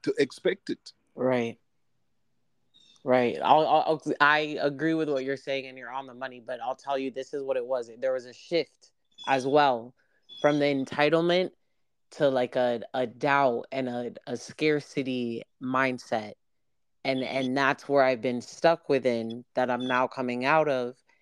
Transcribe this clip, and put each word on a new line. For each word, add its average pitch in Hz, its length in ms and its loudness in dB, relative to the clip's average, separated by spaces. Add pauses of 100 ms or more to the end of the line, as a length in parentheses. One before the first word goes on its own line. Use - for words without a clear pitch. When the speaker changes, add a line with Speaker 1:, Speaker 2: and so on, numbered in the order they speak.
Speaker 1:
to 135 140 0
expect - 520 -2
it. - 240 -10 (200)
Speaker 2:
Right. 127 440 -2 (1500)
Right. 123 400 2
I'll, 143 240 6
I'll, 151 200 4
I'll, 151 340 -2
I 151 400 4
agree 147 320 0
with 160 160 -2
what 135 160 -2
you're 139 100 -4
saying, 135 320 -6
and 131 100 -18
you're 123 140 -14
on 135 160 -10
the 127 60 -18
money, 123 320 -12
but 123 160 -10
I'll 123 140 -6
tell 139 220 -4
you, 135 140 -4
this 131 220 -10
is 139 100 -6
what 135 140 -2
it 123 80 -4
was. 123 240 -4 (100)
There 131 140 0
was 127 120 -6
a 123 80 -16
shift - 580 -6 (360)
as 131 180 2
well 135 480 4 (480)
from 147 180 4
the 143 60 2
entitlement 151 840 2 (600)
to, 143 180 2
like, 127 260 0
a, 123 260 0 (120)
a 131 140 -2
doubt 127 680 2
and 131 160 -4
a, 120 240 -6 (120)
a 127 120 -6
scarcity 127 1040 -4 (180)
mindset. 127 720 -2 (680)
And, 135 200 -2
and 127 320 -4
that's 139 320 0
where 139 160 4
I've 127 180 2
been 123 200 -4
stuck - 480 0
within, 120 560 0 (100)
that 123 160 0
I'm 123 160 -2
now 127 200 2
coming 123 360 -4
out 151 240 4
of. 127 280 -2 (260)